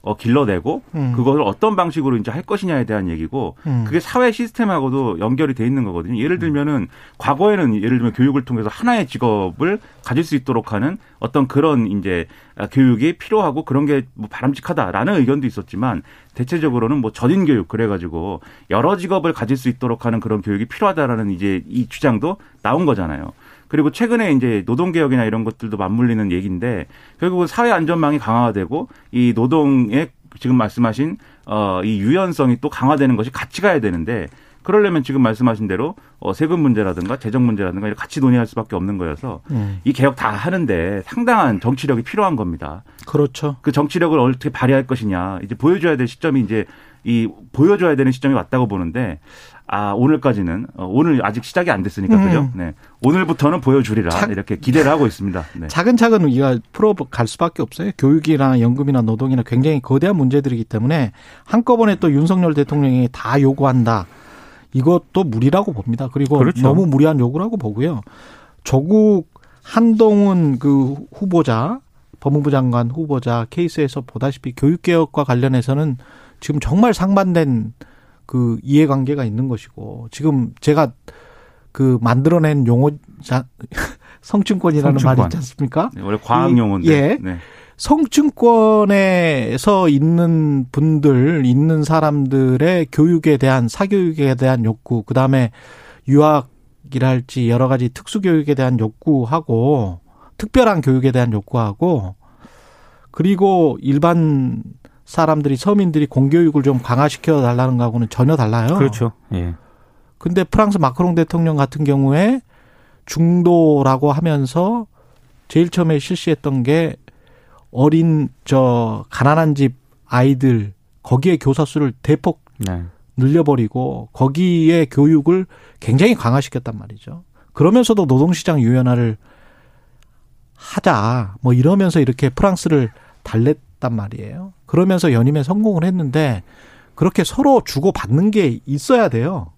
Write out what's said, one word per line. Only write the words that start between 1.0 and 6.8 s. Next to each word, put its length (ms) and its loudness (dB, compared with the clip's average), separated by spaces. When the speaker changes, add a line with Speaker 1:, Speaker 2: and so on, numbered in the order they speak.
Speaker 1:
그것을 280 2
어떤 340 -2
방식으로 400 -2
이제 160 -4
할 100 -8
것이냐에 440 -4
대한 240 -4
얘기고, 560 -6
Speaker 2:
음. 200 -2
Speaker 1:
그게 140 -2
사회 320 0
시스템하고도 880 -2
연결이 340 -2
돼 120 -4
있는 180 0
거거든요. 340 -6
예를 200 -2
Speaker 3:
음. 20 -8
Speaker 1:
들면은 480 -2